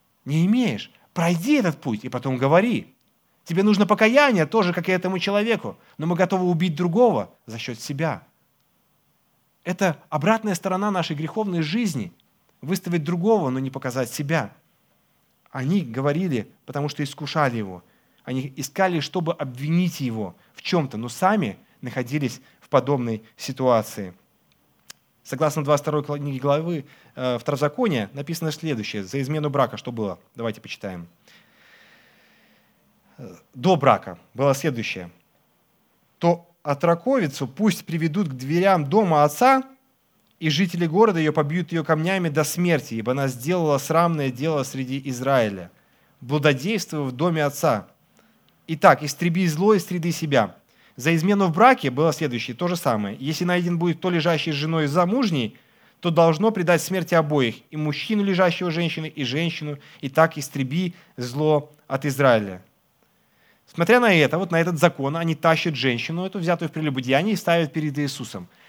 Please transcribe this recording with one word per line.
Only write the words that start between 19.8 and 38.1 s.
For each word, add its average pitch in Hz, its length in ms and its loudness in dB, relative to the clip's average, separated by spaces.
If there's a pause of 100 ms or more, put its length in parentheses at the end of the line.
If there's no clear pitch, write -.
его 110 340 -6 (200)
в - 80 -20
чём-то, 143 340 0
но 117 140 -8
сами 185 480 0 (240)
находились 127 580 -4 (220)
в - 80 -20
подобной 123 520 0 (140)
ситуации. 113 800 -2 (1080)
Согласно 151 420 -2
двадцать 143 200 2
второй 151 180 -2
книге 143 360 -6
главы, 147 480 -2 (280)
э, 127 240 -4
Второзакония 143 760 -2
написано 156 380 -6
следующее. 110 520 -6
За 135 160 -6
измену 147 300 -4
брака 131 260 0
что 120 160 -10
было? 104 260 -6 (160)
Давайте 113 280 -8
почитаем. 90 440 -12 (2000)
Э, 101 180 -20 (200)
до 139 220 4
брака 113 420 4 (160)
было 135 200 2
следующее. 117 560 -6 (1080)
«То 170 320 2 (120)
отроковицу 170 840 0
пусть 202 380 0
приведут 165 440 -2